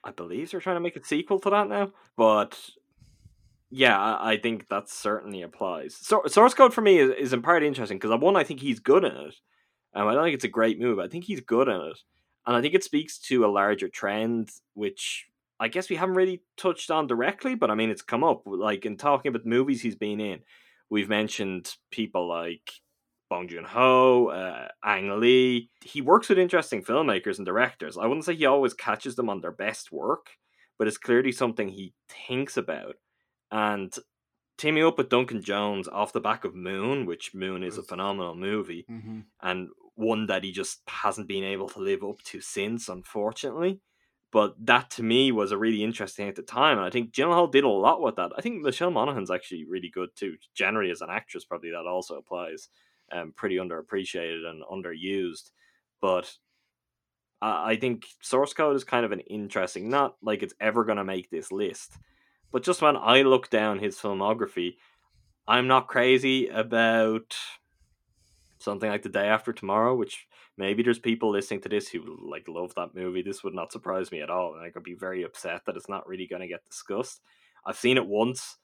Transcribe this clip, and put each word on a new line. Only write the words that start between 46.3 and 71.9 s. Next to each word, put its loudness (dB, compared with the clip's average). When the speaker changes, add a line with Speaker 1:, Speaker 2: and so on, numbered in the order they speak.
Speaker 1:
at -12
the -12
time. 2
And -2
I -4
think -4
Gyllenhaal 2
did 6
a 4
lot 4
with -2
that. -4
I -8
think -6
Michelle -2
Monaghan's -2
actually -6
really -8
good, -8
too. -8
Generally, 0
as -8
an -10
actress, -10
probably -10
that -8
also -6
applies. -12
Um, -10
pretty -4
underappreciated -6
and -14
underused. -6
But -2
I, -2
I 2
think -4
Source 0
Code 2
is -4
kind 0
of -2
an -4
interesting, -6
not 2
like -2
it's -8
ever 2
gonna -2
make -6
this -8
list, -6
but 0
just 0
when 6
I 6
look 4
down 2
his -6
filmography, -2
I'm 4
not 4
crazy 4
about 2
something -4
like -2
The -8
Day 0
After 2
Tomorrow, 2
which -4
maybe 0
there's 4
people 0
listening -2
to -10
this -2
who, -12